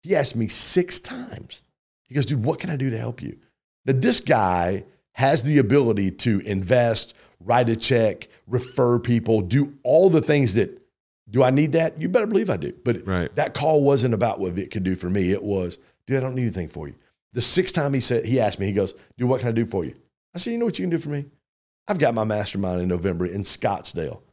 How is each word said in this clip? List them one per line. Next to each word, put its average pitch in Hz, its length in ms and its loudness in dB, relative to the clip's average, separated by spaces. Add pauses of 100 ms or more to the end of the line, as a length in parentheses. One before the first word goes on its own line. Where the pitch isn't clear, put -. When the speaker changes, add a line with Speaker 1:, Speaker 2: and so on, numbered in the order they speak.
Speaker 1:
He 180 120 0
asked - 220 0
me 110 120 0
six - 520 2
times. - 600 -12 (460)
He 123 60 -20
goes, 135 120 0
"Dude, 117 180 -2
what 156 160 -2
can 190 100 -8
I 156 60 -4
do 131 140 -2
to 110 80 -4
help 117 240 -8
you?" - 160 -12 (480)
Now, 135 100 4
this 226 240 4
guy 92 640 2 (300)
has 135 300 2
the 147 140 2
ability 110 520 2
to 101 300 0
invest, 101 760 0 (240)
write 117 300 2
a 113 40 2
check, 113 540 0 (180)
refer 120 520 0
people, 113 420 2
do 131 320 0 (100)
all 165 280 6
the 165 100 4
things 139 340 2
that, 101 240 0 (520)
do 123 120 2
I 127 60 6
need 143 240 2
that? 160 260 0
You 156 120 -6
better 226 160 0
believe 214 240 0
I 98 80 -2
do. 71 160 -8 (100)
But - 220 -2
Speaker 2:
Right. 90 280 -2
Speaker 1:
that - 200 -2
call 151 280 2
wasn't 131 300 2
about 110 260 0
what 92 140 -4
Vic 92 180 -6
could 101 120 -6
do 92 120 0
for 90 140 -8
me. 92 240 0
It 98 100 -4
was, 92 360 -4 (280)
"Dude, 135 120 -2
I - 20 0
don't 131 140 -6
need 127 80 -4
anything 92 260 -4
for 78 180 -12
you." 71 80 -14 (380)
The 120 80 -4
sixth 180 340 4
time 143 200 -2
he 135 60 0
said, - 260 0
he 123 120 0
asked 104 220 0
me, 98 60 -2
he 104 80 -2
goes, 95 200 0 (220)
"Dude, 123 120 -2
what 127 120 0
can 120 80 -4
I 117 40 -2
do 113 140 0
for 101 180 -4
you?" 65 100 -10 (400)
I 185 40 -8
said, 233 140 -2
"You 233 60 -4
know 233 80 -2
what 202 120 -4
you 180 60 -4
can 180 60 -2
do 160 80 -2
for 147 100 -8
me? 143 160 -6 (640)
I've 196 100 -2
got 131 160 2
my 110 100 0
mastermind 98 580 -2
in 90 60 -2
November 90 380 -2
in 95 160 -6
Scottsdale. - 800 -4 (120)